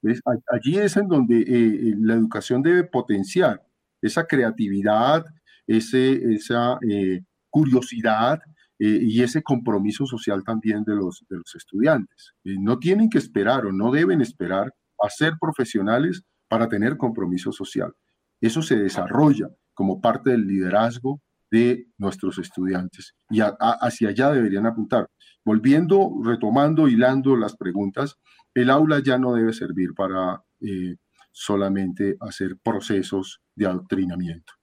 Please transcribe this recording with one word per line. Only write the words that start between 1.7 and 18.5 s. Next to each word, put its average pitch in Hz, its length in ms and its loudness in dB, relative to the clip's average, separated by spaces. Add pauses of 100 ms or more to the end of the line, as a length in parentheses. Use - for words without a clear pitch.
la 110 160 2
educación 113 460 0
debe 170 240 2
potenciar 107 760 -2 (400)
esa 165 240 -2
creatividad, 113 960 0 (420)
ese, 127 680 2
esa, 120 520 -2
eh, 95 360 -2 (260)
curiosidad, 123 920 0 (380)
eh, 107 220 2
y 117 220 2
ese 123 220 -2
compromiso 113 640 -2
social 107 360 -6
también 110 400 -4
de 104 140 -2
los, 92 340 -6
de 95 60 -10
los - 180 -16
estudiantes. 113 800 -2 (100)
Eh, 95 160 -8
no 113 220 0
tienen 196 280 4
que 190 100 2
esperar 117 460 0
o 98 60 -2
no 101 220 0
deben 165 280 2
esperar 98 540 -4 (240)
a 104 100 0
ser 160 320 -2
profesionales 135 840 -2 (240)
para 117 200 0
tener 113 280 -2
compromiso 95 560 -4
social. - 400 -8 (480)
Eso 113 200 0